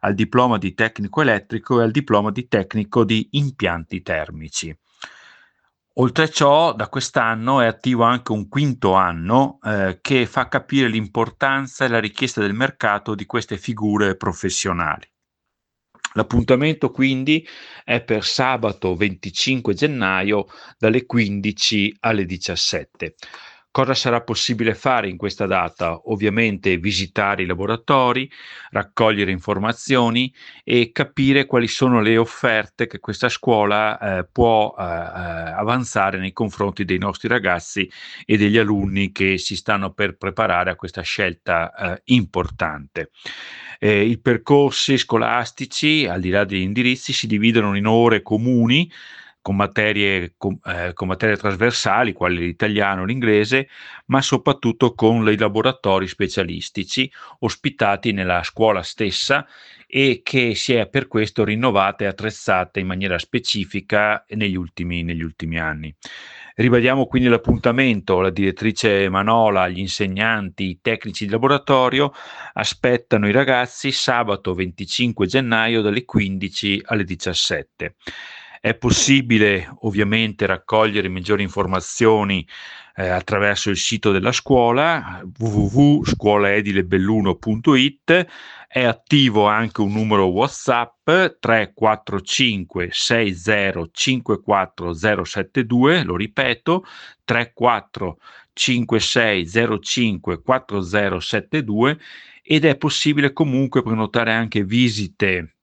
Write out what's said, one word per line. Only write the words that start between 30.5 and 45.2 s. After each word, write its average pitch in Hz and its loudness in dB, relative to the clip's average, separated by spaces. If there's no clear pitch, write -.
e 120 2
capire 135 2
quali 120 2
sono 123 2
le 110 4
offerte 113 -2
che 98 -16
questa 110 -4
scuola, 107 2
eh, 95 -4
può, 113 2
eh, 101 -8
eh, 90 -6
avanzare 90 -4
nei 92 -6
confronti 101 -4
dei 92 0
nostri 98 -4
ragazzi 95 -2
e 110 2
degli 104 4
alunni 98 0
che 95 0
si 98 -8
stanno 98 -4
per 98 -4
preparare 92 -2
a 87 -4
questa 90 -12
scelta, 87 -4
eh, 92 -8
importante. 85 -2
Eh, 104 2
i 113 0
percorsi 139 2
scolastici, 120 -2